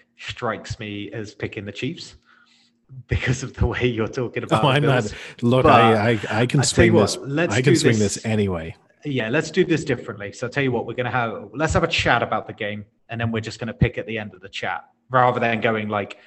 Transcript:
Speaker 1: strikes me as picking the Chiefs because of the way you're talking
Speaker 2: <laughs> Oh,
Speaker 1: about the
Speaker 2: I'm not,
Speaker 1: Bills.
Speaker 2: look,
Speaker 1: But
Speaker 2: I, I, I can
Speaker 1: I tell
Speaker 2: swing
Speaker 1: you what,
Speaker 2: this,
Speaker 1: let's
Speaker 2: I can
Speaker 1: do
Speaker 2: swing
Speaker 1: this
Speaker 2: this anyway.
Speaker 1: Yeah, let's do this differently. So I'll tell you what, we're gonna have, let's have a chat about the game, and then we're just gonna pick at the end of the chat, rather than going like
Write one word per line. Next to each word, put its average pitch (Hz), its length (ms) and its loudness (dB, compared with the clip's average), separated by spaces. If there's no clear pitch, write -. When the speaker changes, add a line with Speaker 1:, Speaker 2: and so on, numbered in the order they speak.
Speaker 1:
strikes - 640 -8
me 104 340 -8
as 107 220 -10
picking 104 300 -8
the 101 80 -10
Chiefs - 440 -8
because - 340 0
of 120 120 -10
the - 120 2
way 120 200 0
you're 110 220 0
talking 120 340 -6
Speaker 2:
<laughs> - 20 -8
Oh, - 20 -10
Speaker 1:
about 110 160 2
the 143 60 6
Speaker 2:
I'm 139 160 4
not, 127 180 4
Speaker 1:
Bills. 107 120 -4
Speaker 2:
look, 123 220 4
Speaker 1:
But 147 80 8
Speaker 2:
I, 113 400 6
I, 107 80 0
I 127 40 2
can 139 140 2
Speaker 1:
I - 20 4
tell - 20 2
Speaker 2:
swing - 240 6
Speaker 1:
you - 60 4
what, 107 120 8
Speaker 2:
this, - 160 -2
Speaker 1:
let's 139 320 -2
Speaker 2:
I 127 80 2
can 127 120 6
Speaker 1:
do - 20 4
Speaker 2:
swing 113 220 4
Speaker 1:
this 101 160 2
Speaker 2:
this - 100 -8
anyway. 95 500 -2
Speaker 1:
Yeah, 123 240 -4
let's 156 240 -2
do 180 120 4
this 160 200 0
differently. 101 480 -6
So - 140 -8
I'll 117 60 -8
tell 139 120 -2
you 131 80 0
what, 107 140 -2
we're 117 80 -8
gonna 123 160 -4
have, 110 440 -4
let's 156 200 0
have 185 100 2
a - 40 2
chat 123 340 0
about 110 260 -4
the 104 40 -10
game, 104 320 -8
and 113 120 -8
then 117 100 -2
we're 113 100 -2
just 110 200 -8
gonna 113 140 -8
pick - 240 0
at 104 80 -6
the 113 120 -6
end 104 160 -10
of 92 60 -20
the 95 80 -18
chat, 92 360 -8
rather 123 300 4
than 117 200 0
going 110 280 0
like 101 380 -4